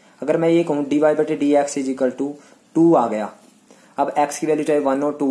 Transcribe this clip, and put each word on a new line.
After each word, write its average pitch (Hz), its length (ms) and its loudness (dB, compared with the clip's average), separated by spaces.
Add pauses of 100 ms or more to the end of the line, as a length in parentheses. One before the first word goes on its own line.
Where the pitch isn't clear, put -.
(220)
अगर 151 160 -2
मैं 165 120 0
ये 165 140 4
कहूँ 147 260 -2
dy 147 140 0
by 151 120 4
dx 147 640 0
is 135 160 -2
equal 127 280 -2
to 143 100 -6 (440)
टू 165 200 6
आ 120 120 4
गया, 107 240 -6 (640)
अब 139 220 0
x 147 180 -2
की 156 100 -6
वैल्यू 151 180 0
चाहे 147 140 0
वन 135 220 0
हो, 147 100 -2
टू 143 200 -4